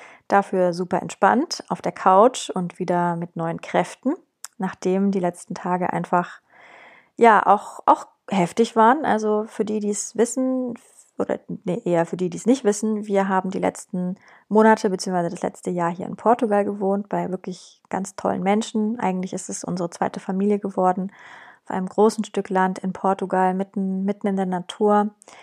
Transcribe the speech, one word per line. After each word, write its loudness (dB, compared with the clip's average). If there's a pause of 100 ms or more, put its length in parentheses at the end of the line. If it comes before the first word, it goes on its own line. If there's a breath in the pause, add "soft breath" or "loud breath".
(280 loud breath)
Dafür 2
super -2
entspannt 0
auf -6
der -4
Couch 4
und -4
wieder 0
mit -10
neuen -4
Kräften, -2 (440)
nachdem 0
die -2
letzten -4
Tage -2
einfach, -2 (720 loud breath)
ja, 8
auch, 0
auch 4 (240)
heftig 0
waren. 6
Also 0
für -4
die, -2
die -2
es -6
wissen, -2 (440)
oder -4 (240)
nee, -4
eher 2
für -8
die, -4
die -12
es -6
nicht 2
wissen, -2
wir 0
haben -2
die -6
letzten -4 (320 soft breath)
Monate 4
beziehungsweise -2
das -8
letzte -6
Jahr -2
hier -10
in -10
Portugal 2
gewohnt, -2
bei -4
wirklich -12
ganz -6
tollen -2
Menschen. -2
Eigentlich -4
ist -10
es -10
unsere -4
zweite -6
Familie 0
geworden, -2 (520 loud breath)
auf -10
einem -4
großen 2
Stück -6
Land 0
in -4
Portugal, 0
mitten, -4
mitten -4
in 0
der 0
Natur, 0 (320 loud breath)